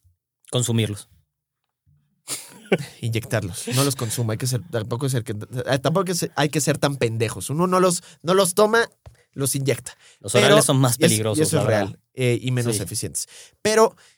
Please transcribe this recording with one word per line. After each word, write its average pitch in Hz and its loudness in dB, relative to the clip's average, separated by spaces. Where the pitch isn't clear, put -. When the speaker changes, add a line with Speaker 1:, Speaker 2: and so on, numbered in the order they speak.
Speaker 1:
Consumirlos. 113 -2
Speaker 2:
<laughs> - -6
inyectarlos. 110 -4
No 135 2
los 135 -2
consuma. 113 -4
Hay 113 -6
que 131 -4
ser, 123 -4
tampoco 127 -4
ser 123 -2
que, 110 -10
eh, 113 -4
tampoco 175 -2
es, 175 -4
hay 147 0
que 156 -2
ser 147 0
tan 143 0
pendejos. 113 -2
Uno 165 0
no 185 2
los, 180 2
no 170 0
los 190 2
toma, 220 4
los 135 -4
inyecta. 135 -4
Speaker 1:
Los 104 -6
Speaker 2:
Pero 123 6
Speaker 1:
orales 147 8
son 135 2
más 123 2
Speaker 2:
y 123 4
es-, 113 4
y - 2
Speaker 1:
peligrosos, 107 0
Speaker 2:
eso 156 2
es 101 2
Speaker 1:
la 104 0
verdad. 107 2
Speaker 2:
real, - -14
eh, 123 0
y 127 -4
menos 117 -2
Speaker 1:
Sí. 101 -6
Speaker 2:
eficientes. 90 -8
Pero 220 4